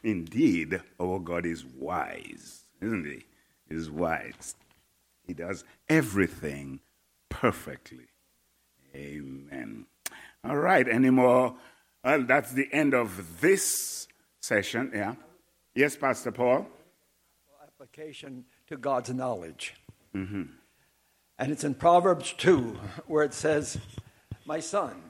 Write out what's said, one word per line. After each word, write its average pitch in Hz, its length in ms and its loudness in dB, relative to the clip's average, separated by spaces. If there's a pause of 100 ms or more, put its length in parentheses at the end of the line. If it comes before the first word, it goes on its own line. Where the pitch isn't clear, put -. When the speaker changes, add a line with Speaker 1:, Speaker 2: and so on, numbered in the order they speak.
Speaker 1:
Indeed, 90 760 0 (180)
our 92 200 -2
God 87 260 -4
is 80 200 -6
wise, 65 1000 -10 (120)
isn't 101 260 -4
he? 67 200 -12 (440)
He's 80 200 -8
wise. 78 680 -6 (720)
He 92 80 -10
does 85 300 -8 (260)
everything 82 920 0 (500)
perfectly. - 800 -4 (880)
Amen. 69 920 -12 (580)
All 139 140 -2
right, 156 300 4
any 123 220 6
more? 127 460 6 (480)
Well, 135 200 4
that's 131 280 2
the 135 200 0
end 147 220 4
of 92 480 -2
this - 680 0 (320)
session, 117 540 -2
yeah. 104 220 -2 (600)
Yes, 143 200 2
Pastor 127 360 -2
Paul? 123 360 2 (960)
Speaker 2:
Application 139 840 -18 (220)
to 151 100 -10
God's 127 360 0
knowledge. 110 640 -6 (400)
Speaker 1:
Mm-hmm. 95 280 -4 (960)
Speaker 2:
And 135 120 -2
it's - 120 -6
in 143 120 -2
Proverbs 175 640 4
two, 131 400 4 (300)
where 151 160 2
it 143 100 -2
says, 151 440 0 (680)
"My 151 140 -6
son 151 500 -4